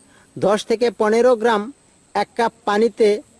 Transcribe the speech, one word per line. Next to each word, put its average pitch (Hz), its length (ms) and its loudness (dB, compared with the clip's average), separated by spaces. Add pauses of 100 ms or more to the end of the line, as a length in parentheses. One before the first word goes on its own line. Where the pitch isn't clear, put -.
(380)
দশ 196 260 0
থেকে 233 260 -2
পনেরো 226 460 2
গ্রাম 220 360 -2 (420)
এক 202 220 -2
কাপ 233 160 -2 (120)
পানিতে 208 580 0 (180)